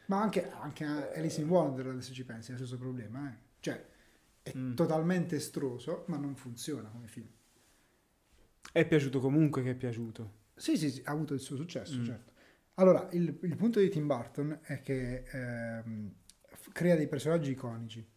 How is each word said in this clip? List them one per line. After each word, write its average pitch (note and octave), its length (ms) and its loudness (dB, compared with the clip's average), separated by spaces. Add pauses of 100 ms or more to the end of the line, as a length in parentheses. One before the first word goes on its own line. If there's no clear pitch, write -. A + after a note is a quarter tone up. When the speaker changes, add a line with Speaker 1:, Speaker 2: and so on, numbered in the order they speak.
Speaker 1:
Ma G3 140 2
anche, G3+ 300 2
anche - 340 -8
Alice D3+ 540 -2
in D3+ 80 0
Wonderland, C3 540 4
se B2+ 120 -12
ci B2+ 120 -10
pensi, A2+ 240 -12
è - 40 -8
lo B2 40 -8
stesso B2+ 200 -8
problema, B2+ 540 -8
eh. A2+ 60 -16 (240)
Cioè, - 240 -6 (560)
è C#3 160 -12
Speaker 2:
Mm. B2+ 160 -4
Speaker 1:
totalmente E3 640 2
estroso, D3 720 -4
ma E3 100 -2
non C#3 180 -4
funziona B2 540 -8
come A#2 180 -14
film. A2+ 200 -14 (1400)
Speaker 2:
È E3 160 6
piaciuto C#3 320 4
comunque C#3 440 4
che B2+ 80 0
è B2 40 -2
piaciuto. A#2 640 -6 (180)
Speaker 1:
Sì, D#4+ 220 0
sì, D#3 120 2
sì, B2+ 160 -6
ha - 60 -4
avuto D3+ 220 -2
il C3+ 60 -2
suo C#3 160 -8
successo, C3+ 440 -6
Speaker 2:
Mm. A#2+ 60 0
Speaker 1:
certo. A#2 260 -8 (440)
Allora, F#3 360 8
il, F3 300 2
il E3+ 140 0
punto A3 240 4
di F#3+ 100 8
Tim D3+ 180 0
Burton D3 540 -2
è C3+ 200 -6
che, B2+ 440 -2
ehm, A2+ 880 -6 (400)
f-, - 180 -20
crea F3 240 4
dei D3 120 2
personaggi D3 440 0
iconici. A#2 540 -8 (120)